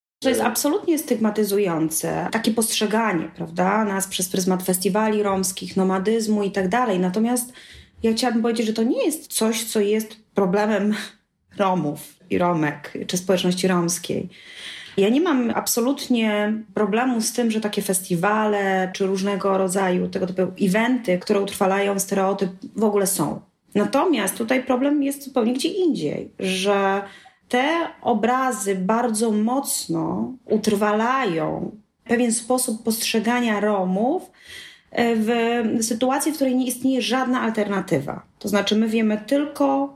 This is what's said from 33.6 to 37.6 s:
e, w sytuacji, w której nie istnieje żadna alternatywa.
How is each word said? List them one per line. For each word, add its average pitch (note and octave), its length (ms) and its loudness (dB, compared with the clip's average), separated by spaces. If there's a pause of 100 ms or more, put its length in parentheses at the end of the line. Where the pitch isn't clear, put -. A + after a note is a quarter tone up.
e, A#3 240 2
w G#3+ 120 0 (540)
sytuacji, C4 500 0
w D4+ 40 -2
której C4 200 2
nie B3+ 100 0
istnieje C4 360 0
żadna B3 400 0
alternatywa. G3+ 840 -2 (140)